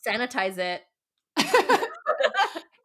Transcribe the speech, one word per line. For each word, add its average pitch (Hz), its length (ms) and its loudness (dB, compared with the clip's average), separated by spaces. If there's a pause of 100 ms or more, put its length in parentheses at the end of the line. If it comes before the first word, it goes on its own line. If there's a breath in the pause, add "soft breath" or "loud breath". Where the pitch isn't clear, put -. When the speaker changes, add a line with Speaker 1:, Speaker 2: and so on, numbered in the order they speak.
Speaker 1:
sanitize 214 520 -2
it. 180 240 -4 (540)
<laughs> 453 540 2 (260)
Speaker 2:
<laughs> 415 480 0 (200)